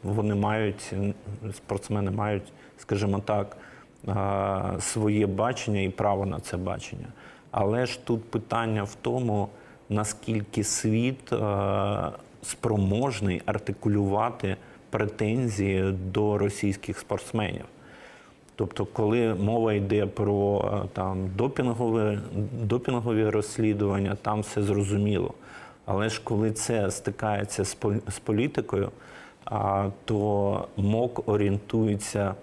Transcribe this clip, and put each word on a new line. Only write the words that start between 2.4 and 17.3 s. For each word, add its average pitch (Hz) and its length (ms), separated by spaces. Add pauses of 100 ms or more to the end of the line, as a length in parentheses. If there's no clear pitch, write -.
скажімо 98 480
так, 104 320 (500)
е, 98 760
своє 104 460
бачення 104 540
і 95 80
право 98 360
на 92 140
це - 180
бачення. 92 500 (440)
Але 107 340
ж - 200
тут 113 260
питання 110 520
в 101 180
тому, 117 460 (420)
наскільки 107 760
світ, 117 720
е, 113 40 (1040)
спроможний 101 1040
артикулювати 104 1080 (340)
претензії 104 1000
до 98 460
російських 101 640
спортсменів. - 680 (880)